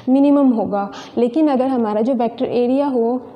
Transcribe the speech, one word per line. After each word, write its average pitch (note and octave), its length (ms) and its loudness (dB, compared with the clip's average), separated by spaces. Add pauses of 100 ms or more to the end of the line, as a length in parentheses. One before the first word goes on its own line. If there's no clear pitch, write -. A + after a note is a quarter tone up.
minimum C#4 400 4
होगा। G3+ 420 -2 (280)
लेकिन B3 300 2
अगर B3+ 180 0
हमारा A3+ 340 -2
जो B3 140 0
vector A#3 300 -4
area B3 420 0
हो B3 360 -2 (140)